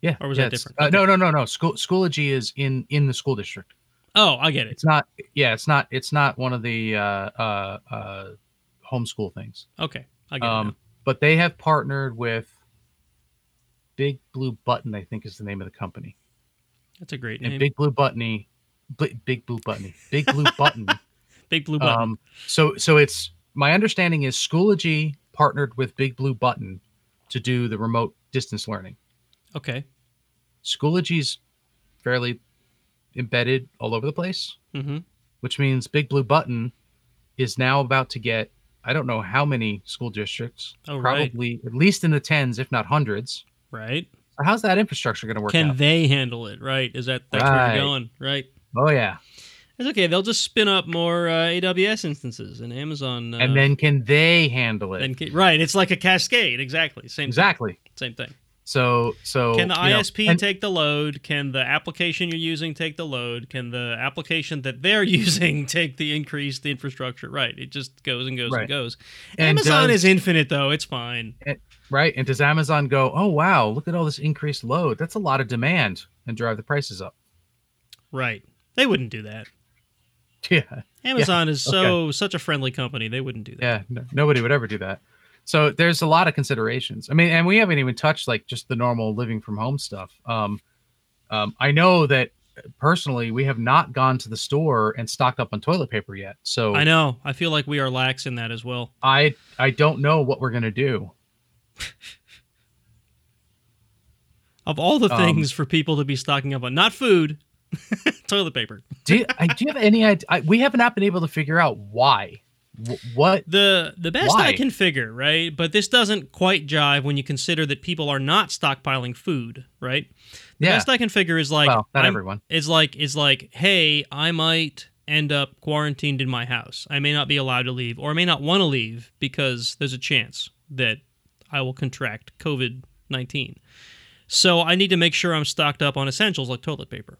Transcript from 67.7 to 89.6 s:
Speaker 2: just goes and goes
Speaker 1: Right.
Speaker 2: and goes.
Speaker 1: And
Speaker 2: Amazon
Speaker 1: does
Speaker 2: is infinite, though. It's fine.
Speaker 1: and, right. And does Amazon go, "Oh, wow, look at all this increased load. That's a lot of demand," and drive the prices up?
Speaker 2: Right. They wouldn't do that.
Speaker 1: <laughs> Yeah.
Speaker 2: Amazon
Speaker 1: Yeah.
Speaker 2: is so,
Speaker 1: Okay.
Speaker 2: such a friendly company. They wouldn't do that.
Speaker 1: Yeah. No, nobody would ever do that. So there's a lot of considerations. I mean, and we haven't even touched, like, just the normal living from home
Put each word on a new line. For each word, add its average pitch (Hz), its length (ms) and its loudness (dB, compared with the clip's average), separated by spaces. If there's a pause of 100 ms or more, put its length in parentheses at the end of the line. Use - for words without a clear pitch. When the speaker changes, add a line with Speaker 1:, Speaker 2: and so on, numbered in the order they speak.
Speaker 2:
just - 320 -12
goes 127 240 -4
and 127 100 -8
goes 120 140 -4
Speaker 1:
Right. 120 100 -2
Speaker 2:
and 110 80 -8
goes. 131 280 -6 (400)
Speaker 1:
And 156 220 4
Speaker 2:
Amazon 156 300 6
Speaker 1:
does 233 80 6
Speaker 2:
is 175 80 4
infinite, 180 420 4
though. 139 220 0
It's 151 160 -2
fine. 120 560 -8
Speaker 1:
and, 143 160 -6 (320)
right. 143 260 2
And 131 100 -2
does 131 140 -2
Amazon 147 480 2
go, 131 280 2
"Oh, 190 120 2
wow, 160 400 4
look 120 200 -4
at 170 80 -4
all 170 100 0
this 147 140 -4
increased 147 440 -4
load. 131 360 -2
That's 165 160 -6
a 220 40 -4
lot 139 220 0
of 120 60 -2
demand," 120 560 0 (240)
and 113 100 -8
drive 117 200 -2
the 107 60 -14
prices 139 380 -4
up? 92 140 -14 (960)
Speaker 2:
Right. 120 320 -4 (320)
They 262 100 4
wouldn't 139 240 0
do 110 140 -10
that. 107 280 -16
Speaker 1:
<laughs> - 60 -20 (920)
Yeah. 170 140 4 (400)
Speaker 2:
Amazon 214 440 2
Speaker 1:
Yeah. 156 40 0
Speaker 2:
is 139 120 -2
so, 185 420 2
Speaker 1:
Okay. 151 80 -2
Speaker 2:
such 196 200 -4
a 170 60 -4
friendly 135 320 -2
company. 127 360 -6
They 123 140 -6
wouldn't 117 220 -10
do 110 140 -16
that. - 40 -8
Speaker 1:
Yeah. 120 280 0
No, 123 220 -8
nobody 143 300 4
would 120 100 0
ever 135 140 2
do 104 140 -6
that. 95 200 -8 (460)
So 151 240 4
there's 170 320 2
a 165 60 0
lot 165 200 6
of 156 60 0
considerations. 113 800 -4
I - 20 -2
mean, 170 160 6
and 165 160 4
we 196 120 4
haven't 185 200 4
even 127 160 0
touched, 156 340 0
like, 113 200 -2
just - 200 -10
the 127 80 -4
normal 117 380 0
living 110 260 -4
from 107 180 -8
home 127 200 -4